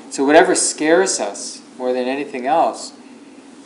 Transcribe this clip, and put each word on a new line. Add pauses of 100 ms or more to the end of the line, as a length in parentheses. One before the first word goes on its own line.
(120)
So
whatever
scares
us (140)
more
than
anything
else, (720)